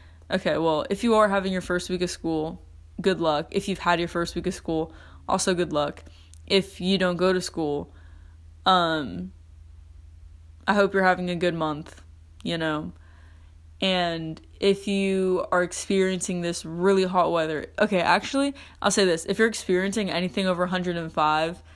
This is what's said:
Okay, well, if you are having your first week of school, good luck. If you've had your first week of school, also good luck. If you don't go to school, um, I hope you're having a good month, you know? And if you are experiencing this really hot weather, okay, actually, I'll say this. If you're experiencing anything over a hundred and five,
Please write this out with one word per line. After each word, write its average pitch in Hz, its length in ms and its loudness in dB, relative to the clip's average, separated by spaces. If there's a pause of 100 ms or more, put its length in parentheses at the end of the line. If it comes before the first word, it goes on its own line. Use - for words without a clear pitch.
(300)
Okay, 170 280 0
well, 156 320 2
if 196 140 -2
you 226 120 4
are 214 120 6
having 196 240 0
your 185 100 -2
first 180 280 -4
week 180 120 -2
of 180 80 -2
school, 165 520 -4 (400)
good 180 180 2
luck. 156 320 0
If - 160 -4
you've 190 120 -4
had 175 200 2
your 170 80 -2
first 170 280 -4
week 175 120 -4
of 185 60 -4
school, 165 400 -4 (340)
also 190 260 0
good 170 200 -2
luck. 147 300 -2 (440)
If 190 320 0
you 185 180 2
don't 180 200 0
go 185 160 2
to 185 80 0
school, 147 520 -4 (720)
um, 170 680 0 (1300)
I - 60 2
hope 202 200 4
you're 190 100 2
having 180 260 2
a 175 60 -2
good 170 200 0
month, 156 460 -6 (420)
you 170 140 -4
know? 160 360 -2 (880)
And 170 580 -2 (200)
if 196 280 2
you 190 640 2
are 180 120 4
experiencing 185 800 -2
this 170 220 -6
really 180 400 2
hot 180 280 2
weather, 156 340 -2 (140)
okay, 208 200 2
actually, 269 540 2 (280)
I'll 202 100 2
say 196 140 4
this. 165 200 0
If 196 140 -2
you're 220 80 4
experiencing 196 640 -2
anything 185 340 -2
over 180 180 0
a 180 60 -2
hundred 180 280 -2
and 165 140 -6
five, 156 500 0 (140)